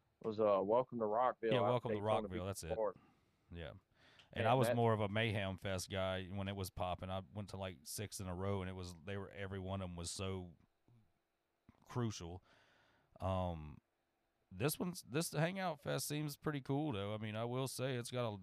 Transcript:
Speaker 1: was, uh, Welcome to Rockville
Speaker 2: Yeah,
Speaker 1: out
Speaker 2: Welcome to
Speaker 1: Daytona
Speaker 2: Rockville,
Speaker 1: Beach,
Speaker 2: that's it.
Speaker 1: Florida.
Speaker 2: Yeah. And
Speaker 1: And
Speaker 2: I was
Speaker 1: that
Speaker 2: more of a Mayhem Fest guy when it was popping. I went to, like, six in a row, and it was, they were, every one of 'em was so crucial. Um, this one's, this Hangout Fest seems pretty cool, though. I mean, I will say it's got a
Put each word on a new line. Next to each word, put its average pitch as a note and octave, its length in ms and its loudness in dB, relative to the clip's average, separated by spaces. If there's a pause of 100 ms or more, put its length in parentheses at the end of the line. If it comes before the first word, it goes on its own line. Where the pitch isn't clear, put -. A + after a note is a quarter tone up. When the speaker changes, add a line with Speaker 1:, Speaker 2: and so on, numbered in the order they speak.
(220)
Speaker 1:
was, A2 180 0
uh, G#2 220 8
Welcome A#2+ 380 4
to A2 60 2
Rockville A2+ 460 2
Speaker 2:
Yeah, A#2+ 80 6
Speaker 1:
out G2+ 80 4
Speaker 2:
Welcome A#2+ 220 2
to G#2+ 60 4
Speaker 1:
Daytona G#2 100 0
Speaker 2:
Rockville, G#2+ 320 2
Speaker 1:
Beach, F2+ 80 -2
Speaker 2:
that's G2 160 -4
it. E2 120 -2
Speaker 1:
Florida. G#2 240 -2 (560)
Speaker 2:
Yeah. D#2+ 160 -8 (640)
And - 80 -2
Speaker 1:
And A2+ 80 6
Speaker 2:
I B2 60 8
was B2+ 140 6
Speaker 1:
that A#2+ 80 4
Speaker 2:
more A#2 160 6
of G#2+ 80 4
a G#2 80 2
Mayhem G2+ 480 2
Fest F#2+ 340 -2
guy F#2+ 400 0
when G2 180 -4
it G2 80 -4
was F#2 120 -2
popping. F#2 420 -4
I F#2+ 100 -2 (140)
went G2+ 160 -6
to, - 60 -8
like, F#2+ 280 -6
six - 360 -8
in F#2+ 60 -4
a F2+ 80 -2
row, G2 260 0
and F#2 80 -2
it F#2+ 80 -6
was, F2+ 180 -6 (120)
they G2 100 -4
were, G2 220 -6
every G2 200 -4
one F#2+ 220 -2
of F#2 80 -4
'em F2 80 -6
was E2+ 140 -4
so F#2+ 400 -2 (1300)
crucial. G2+ 580 -2 (800)
Um, F2 580 0 (720)
this A#2 260 0
one's, F3 300 -4
this D3+ 240 -2
Hangout E3+ 480 0
Fest C#3+ 260 -2
seems D3 300 -2
pretty D3 240 -2
cool, C#3+ 320 2
though. G2+ 220 -2
I G#2+ 40 -2
mean, G#2+ 160 -4
I A2+ 100 -2
will B2+ 240 0
say C3 260 -2
it's A#2+ 160 -4
got B2 200 0
a G#2 120 -4